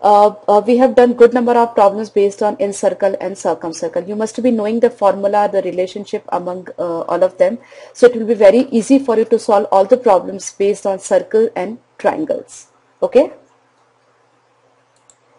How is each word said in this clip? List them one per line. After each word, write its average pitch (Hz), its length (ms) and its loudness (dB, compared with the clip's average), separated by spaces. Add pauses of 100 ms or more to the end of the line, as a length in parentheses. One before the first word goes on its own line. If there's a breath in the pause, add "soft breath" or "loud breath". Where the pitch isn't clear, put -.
uh, 208 340 4 (140)
uh, 208 160 4
we 240 120 2
have 247 180 2
done 247 180 4
good 233 200 4
number 240 200 0
of 233 220 0
problems 208 340 2
based 202 340 -2
on 208 140 -2
incircle 196 640 -2
and 185 160 -8
circumcircle. 170 680 -6
You 208 140 -10
must 220 260 -6
be 247 80 2
knowing 220 300 -2
the 233 80 4
formula, 202 600 0
the 196 120 0
relationship 185 640 -6
among, 180 400 -8 (100)
uh, 170 240 -6
all 175 220 -2
of 180 140 0
them. 190 200 0 (360 loud breath)
So 240 140 4
it 240 100 -4
will 220 80 -6
be 226 80 0
very 262 380 2
easy 233 280 2
for 233 180 -2
you 220 80 2
to 226 140 0
solve 208 320 0
all 196 140 4
the 240 100 2
problems 190 560 0
based 202 340 -4
on 190 140 -4
circle 214 560 0
and 208 220 -8 (200)
triangles. - 720 -6 (340)
Okay. 240 300 2 (2000)